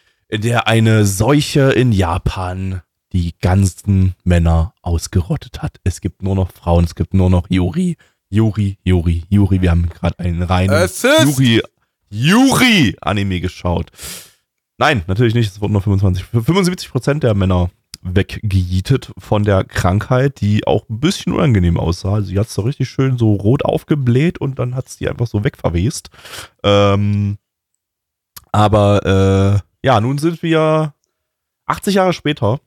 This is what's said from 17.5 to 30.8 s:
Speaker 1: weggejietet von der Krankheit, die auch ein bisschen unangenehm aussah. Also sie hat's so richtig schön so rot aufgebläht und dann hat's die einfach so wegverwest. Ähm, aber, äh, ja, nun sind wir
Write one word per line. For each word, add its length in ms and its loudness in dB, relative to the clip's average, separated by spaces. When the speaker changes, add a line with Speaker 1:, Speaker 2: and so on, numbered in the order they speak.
Speaker 1:
weggejietet 1160 -2
von 240 -2
der 220 2
Krankheit, 760 -2
die 260 0
auch 220 -2
ein 120 -8
bisschen 320 -2
unangenehm 460 2
aussah. 360 -4
Also 140 -4
sie 100 -4
hat's 160 -4
so 80 -4
richtig 260 -4
schön 300 -2
so 160 2
rot 300 0
aufgebläht 720 0
und 220 -6
dann 160 -6
hat's 200 -10
die 120 -6
einfach 180 -4
so 160 -4
wegverwest. 680 -4
Ähm, 760 2
aber, 1120 2
äh, 220 -10
ja, 140 2
nun 180 -2
sind 240 -4
wir 520 0